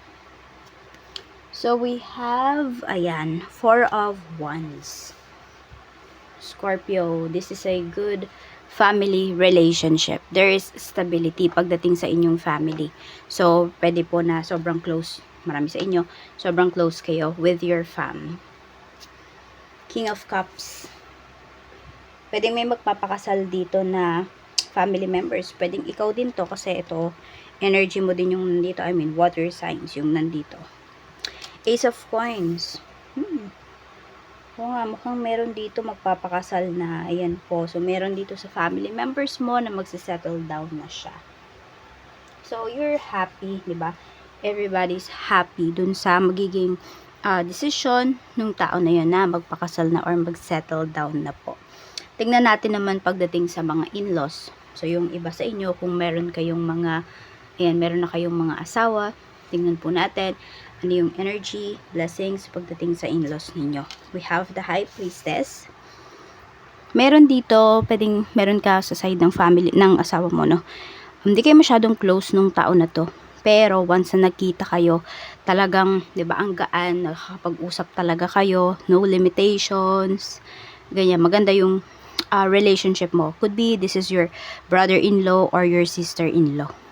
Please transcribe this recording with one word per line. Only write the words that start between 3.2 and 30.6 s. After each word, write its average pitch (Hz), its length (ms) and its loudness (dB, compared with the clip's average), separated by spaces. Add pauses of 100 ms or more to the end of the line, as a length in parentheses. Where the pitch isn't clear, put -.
Four 233 400 2
of 208 320 -4 (180)
Wands. 151 760 -12 (1200)
Scorpio, 180 880 -4
this 175 240 -6
is 196 140 -12
a 185 160 -2
good 190 500 -6 (380)
family 196 640 2
relationship. 170 960 4
There 190 220 4
is 190 260 0
stability 170 720 -2
pagdating 175 500 0
sa 175 120 -4
inyong 170 280 4
family. 156 520 -4 (400)
So, 175 500 4
pwede 170 240 0
po 170 160 -2
na 165 240 -2
sobrang 170 380 -6
close, 165 420 -6 (220)
marami 151 260 -4
sa - 80 -6
inyo, 180 260 0 (300)
sobrang 180 380 0
close 165 260 0
kayo 160 380 -4
with 175 260 0
your 170 220 -2
fam. 151 560 -10 (1500)
King 226 240 -6
of 202 160 -14
Cups. - 640 -8 (1400)
Pwedeng 220 300 -2
may 233 100 -2
magpapakasal 196 800 -4
dito 180 320 -2
na 185 480 -2 (460)
family 190 320 -2
members. 180 500 -4
Pwedeng 180 300 -6
ikaw 214 260 -4
din 247 220 -4
to 185 100 -6
kasi 185 380 -8
ito, 170 320 -6 (480)
energy 196 420 0
mo 185 80 0
din 180 240 -2
yung 185 80 -4
nandito. 180 400 -2
I 175 80 -4
mean, 156 240 -2
water 170 320 0
signs 165 460 -10
yung 151 180 -2
nandito. 160 460 -4 (1080)